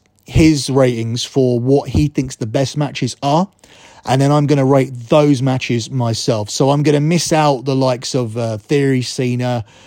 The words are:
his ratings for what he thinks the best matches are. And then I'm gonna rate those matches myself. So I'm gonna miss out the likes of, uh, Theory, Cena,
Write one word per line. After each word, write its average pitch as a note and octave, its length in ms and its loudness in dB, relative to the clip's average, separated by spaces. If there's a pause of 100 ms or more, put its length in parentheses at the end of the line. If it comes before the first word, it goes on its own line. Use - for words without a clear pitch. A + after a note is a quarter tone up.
(260)
his D#3 440 2
ratings B2 560 0
for B2+ 340 0
what C3 300 0
he D3+ 180 2
thinks C3 280 -4
the B2+ 100 -8
best B2+ 320 -4
matches C#3 460 -4
are. D3+ 260 0 (560)
And C3 160 2
then C#3 100 4
I'm D3 140 2
gonna C#3 180 2
rate C3+ 300 2
those C#3+ 480 2
matches B2 480 -2
myself. A#2 600 -2
So C3+ 200 0
I'm C#3+ 140 2
gonna D3 180 2
miss D#3+ 320 0
out D3 320 2
the C3+ 100 -2
likes C3 380 -2
of, A#2+ 240 -4
uh, A2+ 200 -4
Theory, C3+ 440 0
Cena, B2 640 -4 (220)